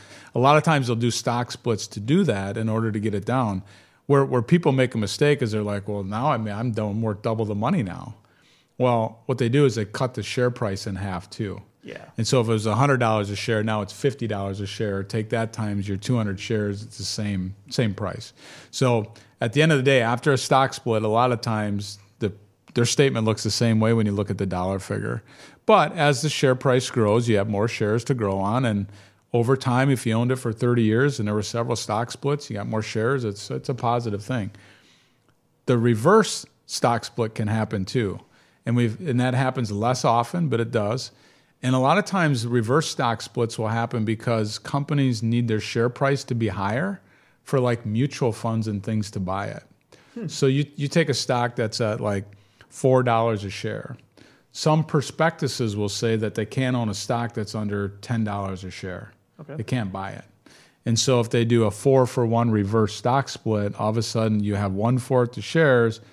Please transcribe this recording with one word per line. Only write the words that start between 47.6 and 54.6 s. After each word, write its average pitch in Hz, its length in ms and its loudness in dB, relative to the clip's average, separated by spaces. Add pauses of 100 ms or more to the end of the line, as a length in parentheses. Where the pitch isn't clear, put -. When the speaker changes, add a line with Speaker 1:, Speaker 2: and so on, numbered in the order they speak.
Speaker 1:
mutual 120 460 0
funds 110 360 -4
and 104 160 -4
things 107 280 -2
to 107 80 -6
buy 95 280 -4
it. 107 160 -10 (500)
Speaker 2:
Hmm. 226 140 -8
Speaker 1:
So - 200 -2
you, 139 180 2 (100)
you 143 120 -4
take 151 220 2
a 131 40 0
stock 120 420 0
that's 113 260 -4
at, 107 180 0
like, 101 260 -2 (440)
four 131 340 4
dollars 113 400 2
a 98 60 -6
share. 107 480 -8 (560)
Some 156 300 2